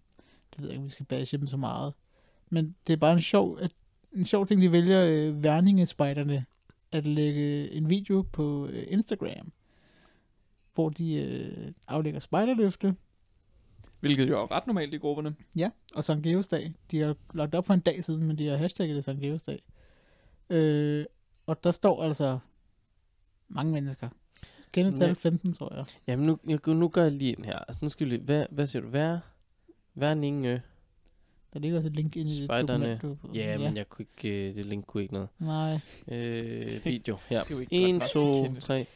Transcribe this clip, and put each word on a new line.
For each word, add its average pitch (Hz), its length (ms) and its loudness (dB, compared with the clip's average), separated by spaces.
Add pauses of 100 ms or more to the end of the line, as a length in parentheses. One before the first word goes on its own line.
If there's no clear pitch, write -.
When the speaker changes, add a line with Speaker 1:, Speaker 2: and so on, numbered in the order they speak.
(540)
Speaker 1:
Det - 80 -14
ved 147 80 -8
jeg - 40 -8
ikke, 131 80 -8
om 139 60 -8
vi 135 40 -10
skal 135 140 -12
bashe 135 320 -4
dem 143 100 -4
så 131 100 -6
meget. 135 360 -4 (560)
Men 165 260 0 (120)
det 165 60 2
er 160 40 4
bare 160 160 6
en 170 80 6
sjov, 185 380 2
at, 180 120 -4 (440)
en 185 100 0
sjov 196 200 2
ting, 190 160 6
de 180 100 8
vælger, 175 340 6
øh, 151 380 2
Verninge-spejderne 151 1040 4 (460)
at 151 140 -2
lægge 147 640 0
en 156 180 -2
video 196 440 2
på, 147 340 -2
øh, - 220 -8
Instagram, - 640 -2 (1200)
hvor 160 160 2
de, 160 240 -4
øh, - 580 -6 (160)
aflægger 151 320 -4
spejderløfte. 196 760 0 (1040)
Speaker 2:
Hvilket 135 300 2
jo 117 140 2
er - 80 -6
ret - 160 -4
normalt 160 260 -2
i 151 40 -8
grupperne. 151 380 -4 (200)
Speaker 1:
Ja, 170 140 0 (260)
og 151 80 -4
Sankt 151 200 0
Georgs 175 240 2
dag. 160 260 -4 (180)
De 156 80 0
har 151 160 0 (180)
lagt 151 220 -2
op 180 100 0
for 202 80 4
en 185 60 6
dag 175 240 0
siden, 160 200 -2
men 156 140 0
de 151 100 -2
har 143 100 0
hashtagget 160 380 -2
det 139 80 -2
Sankt 139 180 -6
Georgs 147 220 -4
dag. - 200 -10 (840)
Øh, 151 560 2 (400)
og - 180 -4
der 175 80 4
står 170 320 2
altså 139 360 0 (1080)
mange 156 260 -2
mennesker. 139 360 -6 (600)
Kenneth 180 300 2
Speaker 3:
Ja. 175 40 8
Speaker 1:
tal 175 100 4
femten, 170 380 0
tror - 220 -10
jeg. 135 100 -8 (220)
Speaker 3:
Jamen, 131 180 2
nu, 156 220 4
jeg, 151 200 2
nu 160 200 4
gør 170 160 4
jeg 156 80 6
lige 139 200 -2
ind 110 140 -8
her. 98 140 -6
Altså, - 260 -12
nu 151 40 -2
skal 151 180 -4
vi 123 40 -2
lige, 120 120 -2
hvad, 147 280 0
hvad 143 160 -2
siger 131 140 -6
du? - 80 -12
Vær-, 156 300 0 (720)
Verninge 143 680 -2 (920)
Speaker 1:
Der 147 60 -10
ligger 160 180 -2
også 160 100 -2
et 151 80 -4
link 156 200 -2
ind 156 140 -4
i 151 100 -4
det 139 80 -6
Speaker 3:
Spejderne. 139 380 0
Speaker 1:
dokument, 117 160 -4
du 156 60 -8
har 143 80 -8
fået. - 200 -14
Speaker 3:
Ja, 107 160 -4
Speaker 1:
Ja. 104 60 -2
Speaker 3:
men - 200 -2
jeg 101 120 -8
kunne - 160 -14 (120)
ikke, 101 320 -6
øh, 98 60 -10
det 101 100 -8
link 101 200 -6
kunne 104 180 -6
ikke 95 100 -8
noget. 98 160 -6 (100)
Speaker 1:
Nej. 156 400 -2 (280)
Speaker 3:
Øh, 120 100 -8
Speaker 2:
<laughs> 117 540 -6
Det, 110 140 -8
Speaker 3:
video 113 320 -4 (120)
her. 113 140 0
Speaker 2:
det - 80 -10
er 147 40 -6
jo 131 40 -6
ikke 151 200 0
godt 185 100 6
Speaker 3:
En, 180 60 4
Speaker 2:
nok 160 120 -2
Speaker 3:
to, 147 260 4
Speaker 2:
til 135 100 4
Kenneth. 127 220 -4
Speaker 3:
tre, 131 200 -2 (100)